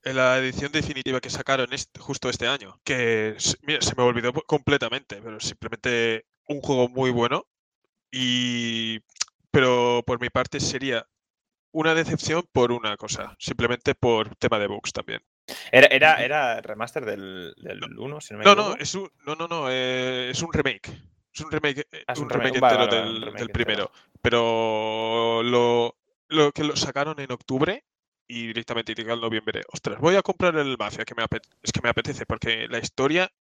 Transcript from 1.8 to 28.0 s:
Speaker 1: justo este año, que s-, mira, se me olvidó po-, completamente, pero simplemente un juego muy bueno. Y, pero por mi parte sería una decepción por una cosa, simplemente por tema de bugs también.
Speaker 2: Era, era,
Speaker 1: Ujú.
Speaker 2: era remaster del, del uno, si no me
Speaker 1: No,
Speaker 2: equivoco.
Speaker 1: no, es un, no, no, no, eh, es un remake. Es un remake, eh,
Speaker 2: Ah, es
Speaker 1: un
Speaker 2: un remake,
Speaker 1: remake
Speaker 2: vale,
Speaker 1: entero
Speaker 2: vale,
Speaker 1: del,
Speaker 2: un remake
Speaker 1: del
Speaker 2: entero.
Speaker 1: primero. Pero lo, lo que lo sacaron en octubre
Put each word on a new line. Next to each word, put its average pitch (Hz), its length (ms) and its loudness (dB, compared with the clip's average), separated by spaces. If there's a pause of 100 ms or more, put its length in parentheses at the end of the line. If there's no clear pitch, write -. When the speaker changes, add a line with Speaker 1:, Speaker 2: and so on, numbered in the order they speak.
Speaker 1:
justo 131 320 -6
este 117 160 -4
año, 131 380 -4
que 117 520 0
s-, - 240 -2
mira, 147 220 -2
se - 120 -2
me 123 80 2
olvidó 120 300 2
po-, 143 140 -4
completamente, 131 760 -2
pero 110 180 -12
simplemente 113 840 -2 (220)
un 147 160 -6
juego 123 260 2
muy 127 220 0
bueno. 120 340 0 (680)
Y, 120 920 -2 (500)
pero 123 560 4
por 123 120 -2
mi 120 120 -6
parte - 280 -2
sería 131 480 -4 (680)
una 160 220 2
decepción 160 560 -2
por 120 220 4
una 110 240 -2
cosa, - 420 -10
simplemente 123 560 -2
por 110 420 2
tema 117 220 0
de 104 100 0
bugs 101 260 -6
también. - 260 -8 (500)
Speaker 2:
Era, - 180 12
era, 147 260 8
Speaker 1:
Ujú. - 80 0
Speaker 2:
era 127 400 0
remaster 117 420 -8
del, 95 540 -8
del - 220 -12 (180)
uno, 143 240 -10
si - 100 -16
no 104 60 -12
me 107 80 -6
Speaker 1:
No, 202 60 10
Speaker 2:
equivoco. 202 180 2
Speaker 1:
no, 160 120 -6
es 147 120 -6
un, 190 160 -10 (160)
no, 147 80 -4
no, 165 140 -8
no, 160 200 -4
eh, 127 640 -2
es 127 120 -6
un 165 100 -8
remake. 139 360 -2 (440)
Es - 100 -14
un 156 80 -12
remake, 147 420 -2
eh, 156 140 -16
Speaker 2:
Ah, 123 80 -4
es 143 40 -8
Speaker 1:
un 147 60 -6
Speaker 2:
un 123 60 -8
remake, 127 240 0
Speaker 1:
remake 127 60 2
Speaker 2:
vale, 113 240 6
Speaker 1:
entero 107 60 2 (120)
Speaker 2:
vale, 113 80 -4
Speaker 1:
del, 113 60 -6
Speaker 2:
un 110 100 -6
remake 104 120 -12
Speaker 1:
del 117 120 -6
Speaker 2:
entero. - 20 -16 (140)
Speaker 1:
primero. 101 240 -2 (320)
Pero 113 1200 2
lo, 120 540 4 (320)
lo 151 240 4
que 156 120 -4
lo 147 120 -2
sacaron 143 440 -4
en 131 120 -10
octubre 151 520 -2 (460)